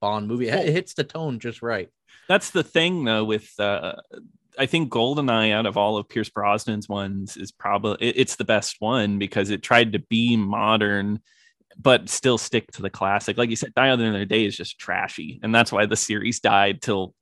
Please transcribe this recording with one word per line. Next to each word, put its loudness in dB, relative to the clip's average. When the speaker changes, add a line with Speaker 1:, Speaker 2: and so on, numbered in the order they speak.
Speaker 1:
Bond -2
movie. -2
It, -2
Speaker 2:
Well, 0
Speaker 1:
it 0
hits -4
the -2
tone -8
just -10
right. -4
Speaker 2:
that's 2
the 0
thing, 0
though, 2
with, -4
uh... -2
I 0
think 0
GoldenEye, 2
out 2
of -2
all 2
of -6
Pierce -4
Brosnan's -2
ones, -6
is -12
probably, -2
it, -2
it's 2
the -4
best 0
one 0
because -2
it -4
tried 4
to 0
be 2
modern, 0
but 4
still 0
stick -4
to -14
the -6
classic. -2
Like 0
you -4
said, -8
Die 4
Another 0
Day 2
is -4
just -14
trashy, -8
and -2
that's 6
why 2
the -2
series -4
died 2
till -4